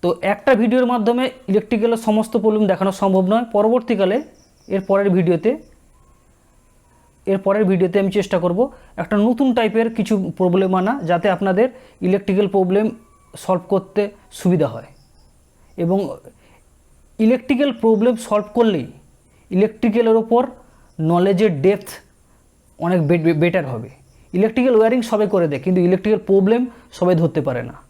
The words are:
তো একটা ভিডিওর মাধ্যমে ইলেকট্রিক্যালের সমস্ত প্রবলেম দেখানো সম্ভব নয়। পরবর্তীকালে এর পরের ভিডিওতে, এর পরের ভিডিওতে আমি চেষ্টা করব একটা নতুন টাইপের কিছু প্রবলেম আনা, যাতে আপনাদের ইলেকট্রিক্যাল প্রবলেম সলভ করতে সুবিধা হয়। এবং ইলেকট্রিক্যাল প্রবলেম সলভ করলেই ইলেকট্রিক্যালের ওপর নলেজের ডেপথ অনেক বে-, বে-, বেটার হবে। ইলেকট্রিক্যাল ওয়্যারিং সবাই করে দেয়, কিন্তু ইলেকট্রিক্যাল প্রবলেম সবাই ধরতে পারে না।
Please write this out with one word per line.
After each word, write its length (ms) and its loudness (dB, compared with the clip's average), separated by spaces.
তো 200 -2
একটা 320 0
ভিডিওর 320 2
মাধ্যমে 440 0
ইলেকট্রিক্যালের 480 0
সমস্ত 400 -2
প্রবলেম 300 2
দেখানো 260 0
সম্ভব 400 0
নয়। 200 0
পরবর্তীকালে 680 0
এর 140 -4
পরের 300 0
ভিডিওতে, 400 2
এর 120 0
পরের 260 0
ভিডিওতে 360 2
আমি 100 0
চেষ্টা 280 -2
করব 340 0
একটা 200 -4
নতুন 380 2
টাইপের 400 0
কিছু 420 -2
প্রবলেম 380 0
আনা, 280 -2
যাতে 280 0
আপনাদের 380 0
ইলেকট্রিক্যাল 480 0
প্রবলেম 420 0
সলভ 320 -4
করতে 420 -2
সুবিধা 340 0
হয়। 200 -12
এবং 400 -2
ইলেকট্রিক্যাল 540 0
প্রবলেম 440 2
সলভ 280 -4
করলেই 320 0
ইলেকট্রিক্যালের 680 2
ওপর 300 2
নলেজের 640 2
ডেপথ 260 0
অনেক 300 0
বে-, 100 2
বে-, 160 2
বেটার 320 0
হবে। 240 -10
ইলেকট্রিক্যাল 440 2
ওয়্যারিং 260 2
সবাই 260 0
করে 200 0
দেয়, 140 -6
কিন্তু 180 0
ইলেকট্রিক্যাল 460 0
প্রবলেম 400 2
সবাই 220 0
ধরতে 260 0
পারে 220 -4
না। 120 -12